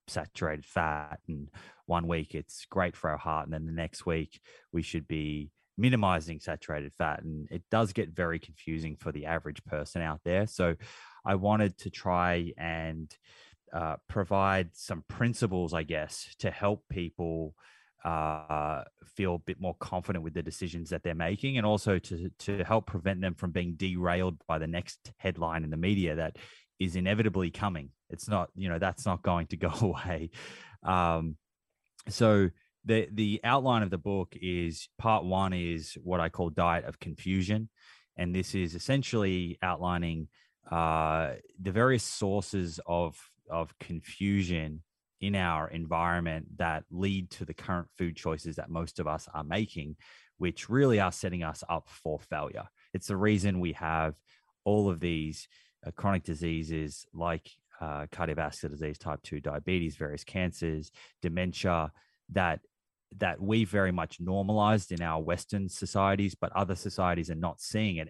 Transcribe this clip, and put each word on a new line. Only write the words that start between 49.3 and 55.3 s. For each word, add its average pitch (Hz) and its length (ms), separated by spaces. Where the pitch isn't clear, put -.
are 76 100
making, 76 520
which - 320
really 127 300
are 92 120
setting 90 320
us 78 260
up 82 200
for 76 300
failure. - 460
It's - 140
the 104 100
reason 98 440
we 85 120
have 80 420
all 101 240
of 85 100
these, 78 480